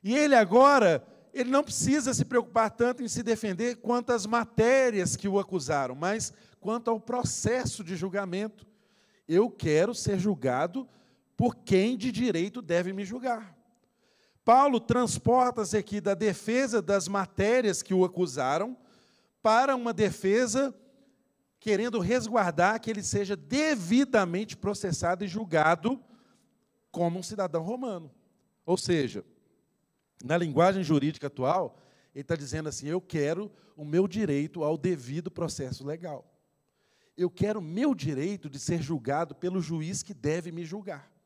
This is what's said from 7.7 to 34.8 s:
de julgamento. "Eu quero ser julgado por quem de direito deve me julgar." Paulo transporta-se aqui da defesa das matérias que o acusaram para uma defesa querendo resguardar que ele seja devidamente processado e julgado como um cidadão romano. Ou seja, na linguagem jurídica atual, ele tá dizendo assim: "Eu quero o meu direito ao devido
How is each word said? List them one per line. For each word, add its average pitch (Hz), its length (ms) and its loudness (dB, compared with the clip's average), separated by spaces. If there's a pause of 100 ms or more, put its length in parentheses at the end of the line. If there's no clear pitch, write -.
de 170 140 -8
julgamento. 190 680 -6 (600)
"Eu 185 220 4
quero 165 440 0
ser 202 240 -2
julgado 170 720 -2 (480)
por 240 180 0
quem 208 440 0
de 240 160 -4
direito 208 480 -2
deve 175 320 -2
me 196 100 -8
julgar." 220 540 -8 (880)
Paulo 254 340 8
transporta-se 240 960 2
aqui 208 240 -2
da 196 140 0
defesa 220 680 0
das 180 280 0
matérias 202 720 0
que - 100 -4
o 185 120 4
acusaram 175 720 -2 (640)
para 240 320 4
uma 233 200 -2
defesa 214 840 0 (840)
querendo 214 380 0
resguardar 208 840 2
que 226 80 -8
ele 208 120 -6
seja 202 360 -4
devidamente 214 1200 0
processado 185 680 -4
e 196 60 -6
julgado 170 720 0 (880)
como 170 280 -2
um 180 40 -10
cidadão 175 400 -4
romano. 202 480 -6 (540)
Ou 175 100 2
seja, 139 480 -2 (1000)
na 147 100 0
linguagem 175 480 2
jurídica 143 440 0
atual, 143 520 -2 (340)
ele 135 120 -14
tá 170 100 -4
dizendo 151 320 -8
assim: 139 200 -10
"Eu 175 120 -4
quero 147 500 -4 (280)
o 147 80 -14
meu 175 240 2
direito 160 520 -2
ao 151 160 0
devido 151 540 -4